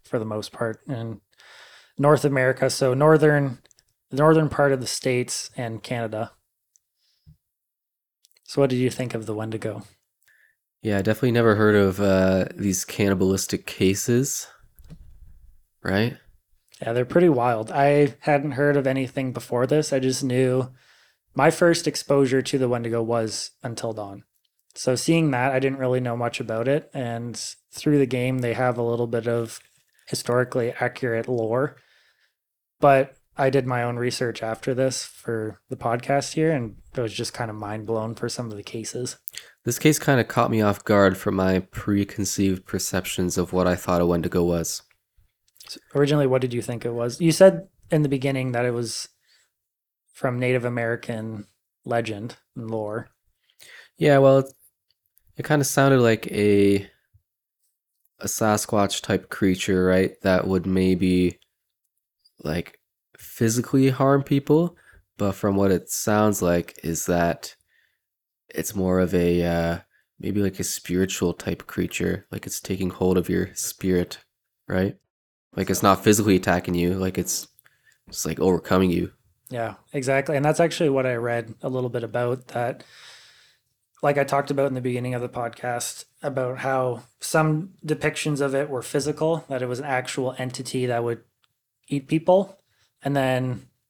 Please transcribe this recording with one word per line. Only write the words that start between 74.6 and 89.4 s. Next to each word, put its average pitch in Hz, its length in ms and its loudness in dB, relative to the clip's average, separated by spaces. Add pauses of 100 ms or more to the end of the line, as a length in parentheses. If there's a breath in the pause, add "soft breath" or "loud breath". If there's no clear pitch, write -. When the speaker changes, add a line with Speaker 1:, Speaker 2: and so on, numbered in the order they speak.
Speaker 2:
right? 95 280 -2 (600)
Like, 95 140 -2
it's 92 120 -2
not 98 220 4
physically 104 320 4
attacking 90 380 0
you. 87 200 0
Like, 92 240 -2
it's - 300 -6 (600 soft breath)
just, - 180 -10
like, 80 120 -6
overcoming 92 520 2
you. 87 220 -2 (380)
Speaker 1:
Yeah, 113 240 -6 (180)
exactly. 139 440 -2
And 139 80 0
that's 151 160 2
actually 165 300 2
what 135 160 0
I 127 80 -2
read 117 480 -4
a 139 60 -6
little 127 220 -4
bit 120 140 -6
about 123 440 -4
that. 120 340 -6 (1200 loud breath)
Like 143 160 2
I 139 60 2
talked 143 260 -2
about 139 160 0
in 131 80 -4
the 127 80 -6
beginning 123 320 -4
of 120 80 -6
the 123 80 -6
podcast, 120 720 -8 (180)
about 131 360 -4
how 127 460 -2 (160)
some 156 500 0 (160)
depictions 151 560 -2
of 135 120 -2
it 143 140 -2
were 127 140 -6
physical, 151 640 -4